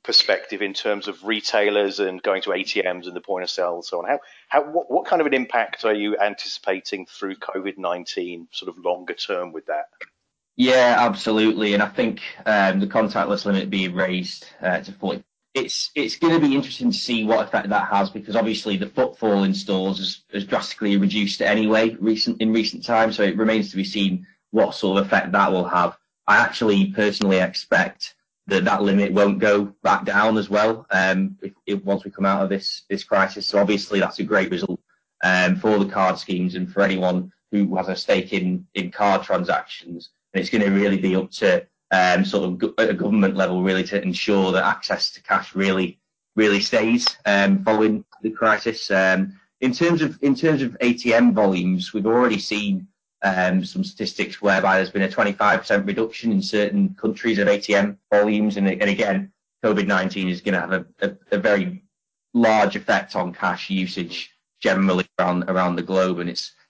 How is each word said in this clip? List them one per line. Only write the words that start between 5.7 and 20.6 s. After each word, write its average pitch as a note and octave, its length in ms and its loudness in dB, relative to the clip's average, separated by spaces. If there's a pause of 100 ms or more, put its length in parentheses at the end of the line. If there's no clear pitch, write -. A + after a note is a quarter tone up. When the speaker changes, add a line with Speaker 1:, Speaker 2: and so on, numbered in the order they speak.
Speaker 1:
are A2 100 2
you G#2 240 -2
anticipating G2 880 -4
through G2 300 -10
covid F#2+ 420 -8
nineteen F2 760 -8
sort F#2 160 -12
of F2 140 -14
longer F2+ 300 -4
term F2+ 380 -8
with D#2+ 140 -12
that? D2+ 220 -6 (680)
Speaker 2:
Yeah, B2+ 440 4
absolutely. G#2+ 760 2
And G#2 100 2
I G2+ 60 -2
think, A2+ 320 -2 (240)
um, G2 340 2
the G2+ 80 0
contactless G2+ 580 -2
limit G2 240 0
being F#2+ 240 -2
raised, F#2 540 -4 (140)
uh, F2+ 180 0
to - 140 -16
forty, C#2 280 -6 (320)
it's, - 420 -4
it's C#3 200 -4
gonna E3 240 4
be C#3 160 4
interesting B2 360 -2
to G2 60 -2
see A2+ 280 -4
what A2 200 2
effect G2+ 220 -2
that G2+ 220 0
has, G2 200 0
because G2+ 280 -6
obviously G#2+ 400 -2
the G2 100 -6
footfall G2+ 560 0
in F#2+ 100 2
stores F#2+ 440 -4
has, - 240 -8 (100)
has G2+ 140 -6
drastically G2+ 500 -2